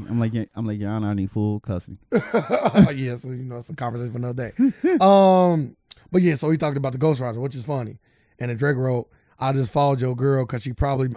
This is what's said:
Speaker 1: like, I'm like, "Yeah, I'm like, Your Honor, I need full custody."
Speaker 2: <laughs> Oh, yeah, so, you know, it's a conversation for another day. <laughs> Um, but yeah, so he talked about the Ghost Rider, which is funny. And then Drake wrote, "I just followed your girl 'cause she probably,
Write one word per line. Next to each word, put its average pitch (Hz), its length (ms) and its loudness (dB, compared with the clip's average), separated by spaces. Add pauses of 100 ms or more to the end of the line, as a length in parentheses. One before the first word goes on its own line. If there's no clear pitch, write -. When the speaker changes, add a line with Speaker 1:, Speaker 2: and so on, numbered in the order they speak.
Speaker 1:
like, - 80 -12
I'm 117 100 0
like, 113 140 0
"Yeah, 113 100 -4 (100)
I'm 113 120 -6
like, 104 120 -4
Your 101 120 -4
Honor, 107 180 -2
I 104 60 -2
need 98 160 -2
full 107 300 -2
custody." - 440 -8
Speaker 2:
<laughs> - 80 -16
Oh, 220 840 2
yeah, 131 220 -6
so, 123 120 -14
you 127 160 -10
know, 120 120 -10
it's 123 140 -14
a 165 40 -14
conversation 120 380 -8
for 120 60 -8
another 123 320 -6
day. 277 480 2
<laughs> 190 60 4
Um, 185 720 6 (360)
but 180 80 4
yeah, 170 140 4
so 151 160 -2
he 160 80 2
talked 147 180 -2
about 139 160 -4
the 127 60 -8
Ghost 143 220 2
Rider, 117 200 -6
which 131 140 -6
is 123 100 -10
funny. 123 340 -8 (400)
And 120 120 -6
then 117 80 -4
Drake 143 180 2
wrote, 127 320 -2 (320)
"I 135 140 0
just 131 180 -2
followed 139 300 2
your 127 120 -2
girl 131 300 0
'cause 120 180 -8
she 127 120 -8
probably, 135 420 0